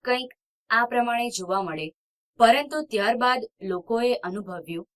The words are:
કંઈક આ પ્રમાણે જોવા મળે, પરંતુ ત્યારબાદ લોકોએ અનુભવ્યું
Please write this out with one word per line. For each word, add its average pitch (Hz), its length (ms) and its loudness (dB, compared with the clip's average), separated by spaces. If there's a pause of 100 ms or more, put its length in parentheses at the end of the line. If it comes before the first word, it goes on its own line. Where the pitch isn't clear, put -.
કંઈક 254 260 -2 (380)
આ 233 180 4
પ્રમાણે 240 440 0
જોવા 190 320 -2
મળે, 156 240 -6 (520)
પરંતુ 269 460 6
ત્યારબાદ 233 560 0 (220)
લોકોએ 226 480 -2 (100)
અનુભવ્યું 175 760 -10